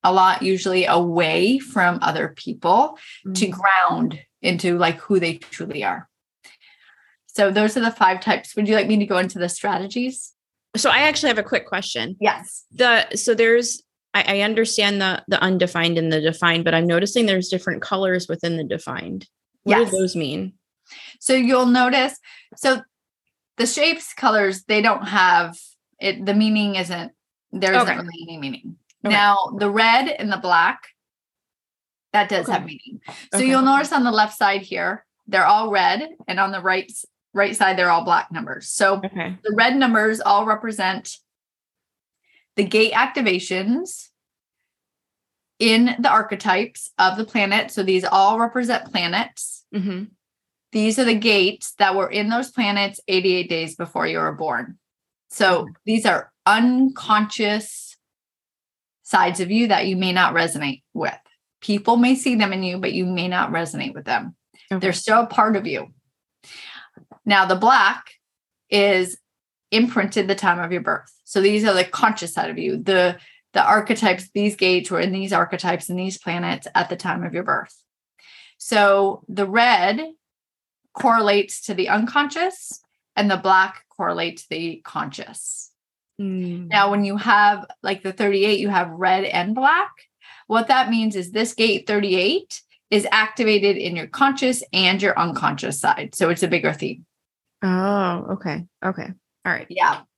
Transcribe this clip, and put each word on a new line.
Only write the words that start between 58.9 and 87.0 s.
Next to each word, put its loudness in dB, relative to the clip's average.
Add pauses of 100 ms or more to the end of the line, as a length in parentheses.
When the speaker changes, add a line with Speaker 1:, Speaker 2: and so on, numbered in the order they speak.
Speaker 1:
sides 2
of -2
you 2
that 2
you -2
may -2
not 2
resonate -4 (100)
with. -6 (440)
People 0
may 4
see -2
them 2
in -4
you, -4
but -4
you -2
may -2
not -2
resonate -6
with -14
them. -4 (360)
Speaker 2:
Okay. -4
Speaker 1:
They're 0
still 2
a -2
part 2
of -4
you. -8 (1300)
Now, 4
the 2
black 2 (580)
is 2 (540)
imprinted 0
the 0
time 0
of -6
your -4
birth. -6 (120)
So -2
these 2
are 4
the 2
conscious -2
side -4
of -10
you. -4
The, 2 (360)
the 4
archetypes, 2
these 0
gates 0
were -2
in -2
these -4
archetypes -2
and -6
these -6
planets -6
at 0
the -6
time -6
of -8
your -6
birth. -4 (800)
So 2
the -2
red 2 (920)
correlates 2
to -8
the -2
unconscious -2 (340)
and 2
the 2
black 2
correlates -6
to -20
the -8
conscious. -12 (500)
Speaker 2:
Mm. -8
Speaker 1:
Now, 2
when 0